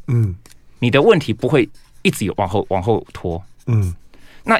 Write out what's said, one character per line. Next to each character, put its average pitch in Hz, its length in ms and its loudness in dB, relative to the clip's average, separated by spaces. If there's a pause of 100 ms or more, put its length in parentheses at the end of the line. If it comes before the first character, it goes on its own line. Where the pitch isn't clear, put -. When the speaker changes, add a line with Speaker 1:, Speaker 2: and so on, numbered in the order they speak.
Speaker 1:
嗯。 113 280 0 (440)
Speaker 2:
你 120 120 0
的 139 120 4
问 208 160 6
题 113 160 -2
不 - 120 -4
会 139 220 2 (320)
一 196 100 0
直 - 140 -4
有 90 140 -2
往 98 100 0
后， 101 220 -2
往 95 120 -2
后 104 300 -2
拖。 85 300 -8 (240)
Speaker 1:
嗯。 98 280 0 (500)
Speaker 2:
那 - 140 2